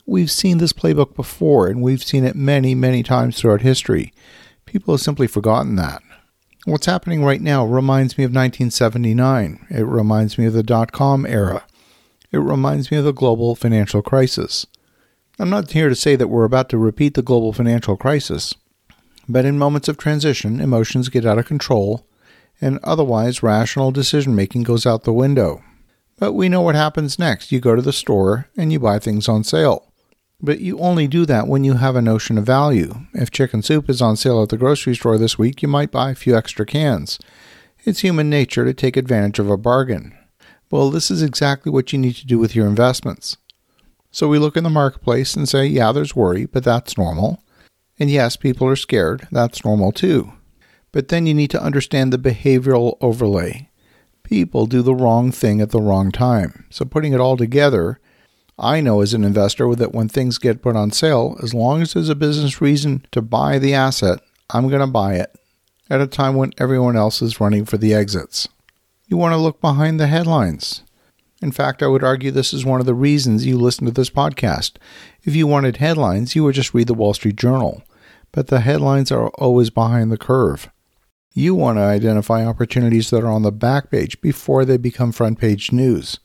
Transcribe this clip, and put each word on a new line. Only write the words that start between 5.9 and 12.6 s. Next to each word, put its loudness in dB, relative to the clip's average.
What's -2
happening -2
right 0
now 0
reminds 0
me 0
of 0
nineteen 0
seventy-nine. 0
It -2
reminds 0
me 2
of 0
the 2
dot-com 0
era. -2
It -2
reminds 0